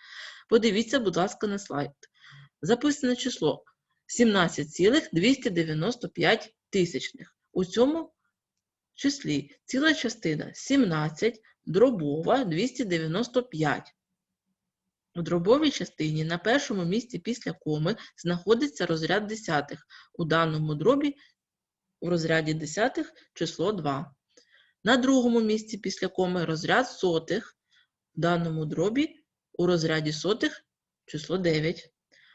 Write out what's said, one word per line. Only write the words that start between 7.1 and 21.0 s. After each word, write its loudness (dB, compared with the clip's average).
У 0
цьому 0
числі -2
ціла 2
частина -4
сімнадцять, 0
дробова 2
двісті -2
дев'яносто -2
п'ять. -2
У -6
дробовій 2
частині -4
на -2
першому 0
місці -4
після -6
коми -2
знаходиться 0
розряд 0
десятих. -4
У -4
даному 0
дробі 2